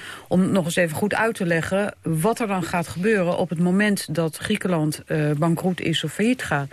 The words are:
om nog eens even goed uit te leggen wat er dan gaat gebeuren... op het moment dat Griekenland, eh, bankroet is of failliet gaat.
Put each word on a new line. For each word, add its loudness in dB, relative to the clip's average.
om 4
nog 2
eens -4
even 0
goed -2
uit 0
te -4
leggen 0
wat 0
er -2
dan 0
gaat -2
gebeuren... 2
op 0
het -4
moment 2
dat 0
Griekenland, 0
eh, 0
bankroet 0
is -2
of -6
failliet 0
gaat. -2